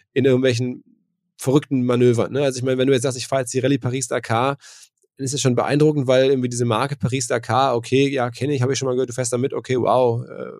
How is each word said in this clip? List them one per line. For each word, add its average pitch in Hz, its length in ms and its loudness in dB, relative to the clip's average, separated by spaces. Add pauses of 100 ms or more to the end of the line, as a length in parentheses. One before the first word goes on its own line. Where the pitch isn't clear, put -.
(120)
in 131 120 0
irgendwelchen 127 580 2 (560)
verrückten 135 460 0
Manövern, 123 480 2
ne? 139 100 -2
Also 127 160 -2
ich 123 40 -6
meine, 131 160 -2
wenn 127 80 2
du 135 60 4
jetzt 123 100 2
sagst, 127 160 -4
ich 113 80 -10
fahr 135 140 -2
jetzt 120 120 -8
die 131 60 -2
Rallye 131 200 0
Paris-Dakar, 127 800 -2 (580)
dann 135 80 -10
ist 135 100 -4
es 131 60 -4
schon 123 160 2
beeindruckend, 147 500 2
weil 131 240 4
irgendwie 127 180 0
diese 123 160 -2
Marke 120 300 0
Paris-Dakar, 127 800 0
okay, 127 340 2
ja, 123 220 -2
kenn 127 200 -4
ich, 131 120 0
hab 131 80 0
ich 131 80 -2
schon 135 80 -4
mal 127 60 -2
gehört, 127 160 -2
du 117 60 -10
fährst 127 180 -4
da 123 60 0
mit, 131 140 -2
okay, 127 240 -4
wow, 117 480 2
äh, - 360 -14